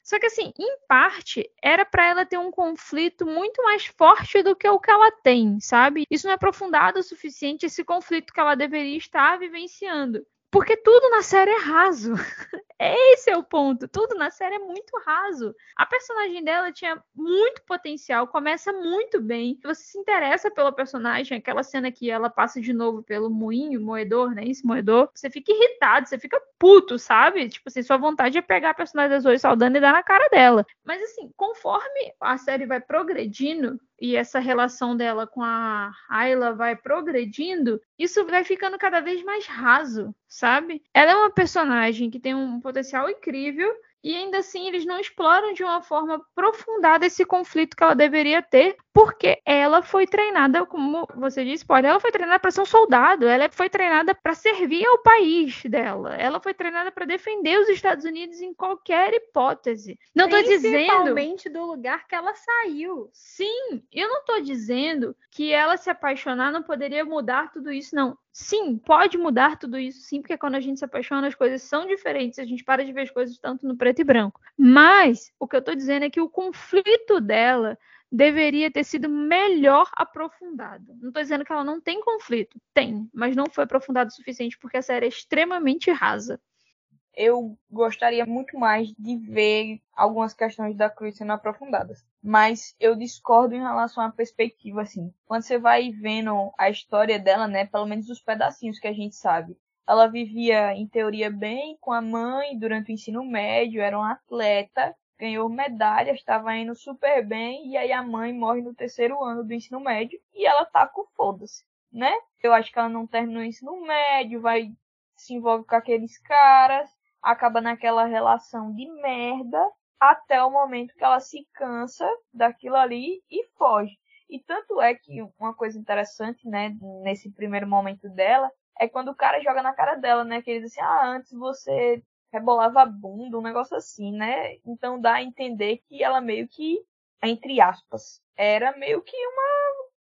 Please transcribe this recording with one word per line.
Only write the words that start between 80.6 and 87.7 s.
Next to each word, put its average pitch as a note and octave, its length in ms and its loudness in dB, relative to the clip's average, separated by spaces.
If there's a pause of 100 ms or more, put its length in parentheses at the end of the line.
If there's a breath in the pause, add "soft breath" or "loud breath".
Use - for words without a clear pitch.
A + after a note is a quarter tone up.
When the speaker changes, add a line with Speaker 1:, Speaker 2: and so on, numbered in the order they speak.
Speaker 1:
Não B3 100 -12
tô D4+ 100 -6
dizendo D4 220 -4
que - 80 -12
ela D4 120 -4
não D#4 180 -6
tem F4+ 200 -6
conflito, G#4 580 -4 (140)
tem, A3 400 -2
mas A#3+ 220 -4
não C#4 160 0
foi C#4+ 140 -4
aprofundado B3+ 440 -2
o - 40 -20
suficiente A#3+ 440 -12
porque B3+ 200 -10
a C4 40 -4
série B3 240 -4
é A#3+ 40 0
extremamente E4 840 -2
rasa. A3 480 -4 (760)
Speaker 3:
Eu A3+ 440 0 (120)
gostaria A#3 560 -2